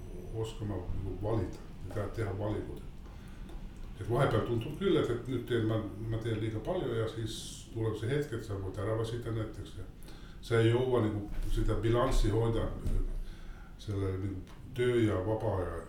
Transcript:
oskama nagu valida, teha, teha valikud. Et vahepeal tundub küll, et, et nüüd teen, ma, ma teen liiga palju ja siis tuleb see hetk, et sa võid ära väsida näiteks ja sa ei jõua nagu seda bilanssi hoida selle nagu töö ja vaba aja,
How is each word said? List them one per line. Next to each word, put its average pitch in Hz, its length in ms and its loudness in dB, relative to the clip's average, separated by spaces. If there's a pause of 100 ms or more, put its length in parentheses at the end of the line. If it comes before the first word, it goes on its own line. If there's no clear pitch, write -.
(320)
oskama 110 440 -4
nagu 90 400 -4
valida, 101 460 -2 (220)
teha, - 240 -4
teha 101 240 -4
valikud. 101 500 -4 (1080)
Et - 180 -8
vahepeal 120 340 4
tundub 117 320 -2
küll, 185 220 2
et, 135 100 4
et 117 220 -2
nüüd 117 160 -2
teen, 113 220 2
ma, 110 100 2 (240)
ma 113 180 -2
teen 113 180 -2
liiga 107 220 -2
palju 143 380 -2
ja 110 100 2
siis 110 280 -4 (320)
tuleb 113 280 -2
see 107 160 -4
hetk, 143 240 0
et - 80 -6
sa 98 140 -6
võid 95 220 -6
ära 107 180 0
väsida 113 340 -2
näiteks 110 460 -6
ja 98 80 -8 (540)
sa 117 200 4
ei 113 140 10
jõua 127 280 6
nagu 104 200 2 (240)
seda - 320 4
bilanssi 117 520 6
hoida 110 360 4 (1120)
selle 98 360 -2
nagu 95 460 -6 (140)
töö 123 260 4
ja 104 200 4
vaba 110 360 0
aja, 87 220 0 (120)